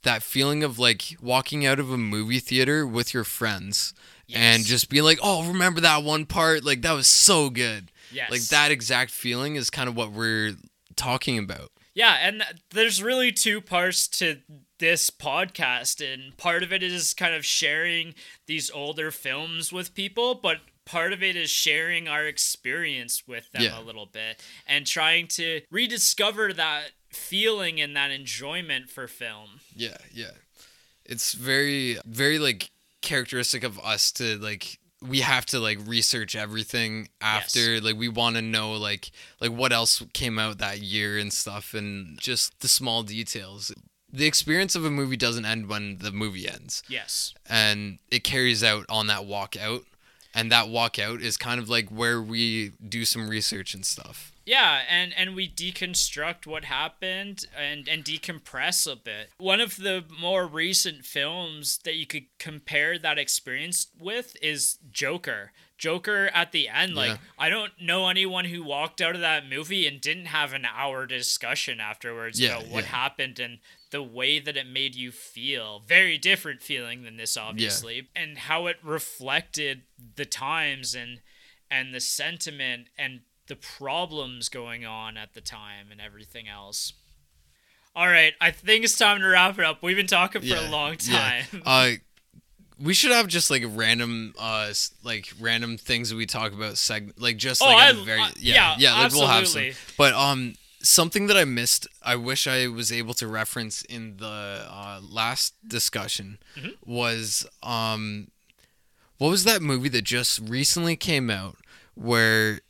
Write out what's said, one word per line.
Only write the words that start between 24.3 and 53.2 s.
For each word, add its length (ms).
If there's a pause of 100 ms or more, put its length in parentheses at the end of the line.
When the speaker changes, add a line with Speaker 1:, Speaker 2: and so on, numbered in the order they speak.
Speaker 2:
and 180
trying 440
to 320 (100)
rediscover 840
that 360 (200)
feeling 680
and 140
that 160
enjoyment 800
for 160
film. 540 (160)
Speaker 1:
Yeah, 220 (140)
yeah. 200 (720)
It's 300
very, 720
very, 360
like, 300 (300)
characteristic 600
of 160
us 340
to, 260
like, 420 (200)
we 200
have 260
to, 140
like, 260
research 480
everything 760 (120)
after. 540
Speaker 2:
Yes. 100
Speaker 1:
Like, 120
we 120
wanna 340
know, 300
like, 400 (280)
like, 120
what 200
else 300 (100)
came 240
out 220
that 220
year 380
and 140
stuff, 420
and 440
just 400
the 100
small 360
details. 640 (420)
The 140
experience 480
of 100
a 60
movie 260
doesn't 280
end 240
when 300
the 140
movie 360
ends. 400
Speaker 2:
Yes. 460 (140)
Speaker 1:
And 500 (120)
it 140
carries 400
out 240
on 180
that 180
walk 320
out. 280 (500)
And 160
that 200
walk 280
out 220
is 160
kind 240
of, 80
like, 220
where 320
we 500 (160)
do 160
some 240